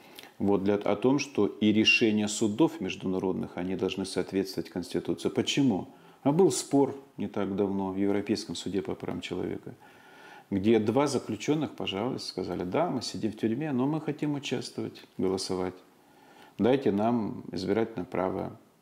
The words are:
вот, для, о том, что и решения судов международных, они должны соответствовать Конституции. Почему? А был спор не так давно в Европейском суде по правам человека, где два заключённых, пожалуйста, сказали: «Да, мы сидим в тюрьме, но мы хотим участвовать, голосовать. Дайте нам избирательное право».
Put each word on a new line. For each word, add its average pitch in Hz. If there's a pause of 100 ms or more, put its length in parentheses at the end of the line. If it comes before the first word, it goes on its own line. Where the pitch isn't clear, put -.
(380)
вот, 98
для, 104
о 101
том, 127
что 104
и 107
решения 107
судов 117
международных, 92
они 92
должны 92
соответствовать 92
Конституции. 90
Почему? 120 (340)
А 135
был 165
спор 135 (240)
не 101
так 98
давно 98
в 95
Европейском 101
суде 92
по 92
правам 95
человека, - (800)
где 101
два 113
заключённых, 123
пожалуйста, 95
сказали: 90
«Да, 135
мы 127
сидим 101
в 104
тюрьме, 123
но 127
мы 156
хотим 147
участвовать, 123 (160)
голосовать. 92 (840)
Дайте 117
нам 107
избирательное 98
право». 92 (220)